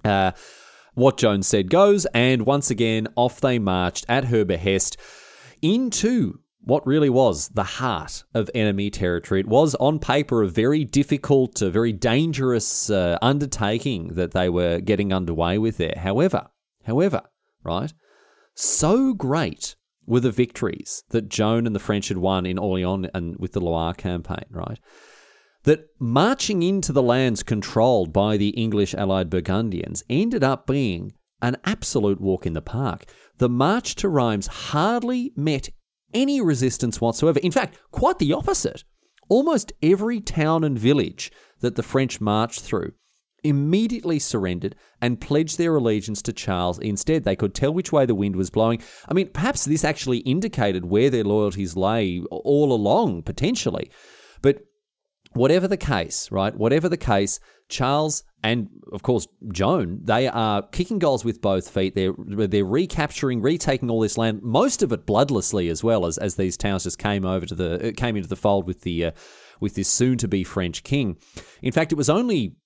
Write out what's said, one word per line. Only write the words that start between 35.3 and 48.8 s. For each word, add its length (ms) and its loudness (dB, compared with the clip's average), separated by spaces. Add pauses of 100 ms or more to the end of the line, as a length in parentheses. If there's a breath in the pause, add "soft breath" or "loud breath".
met 320 -2 (460)
any 260 2
resistance 600 0
whatsoever. 380 2
In 120 0
fact, 260 -2 (120)
quite 280 0
the 140 2
opposite. 520 -2 (440)
Almost 540 2
every 400 2
town 420 0
and 140 -2
village 520 0 (300 soft breath)
that 160 -2
the 60 -4
French 360 -2
marched 440 -2
through 300 -6 (520)
immediately 720 0
surrendered 560 -2 (260 soft breath)
and 200 -2
pledged 380 0
their 180 2
allegiance 460 0
to 100 -6
Charles 480 -2
instead. 420 -2
They 140 0
could 180 -2
tell 180 0
which 200 -4
way 120 4
the 100 2
wind 200 0
was 160 -2
blowing. 320 2 (260 loud breath)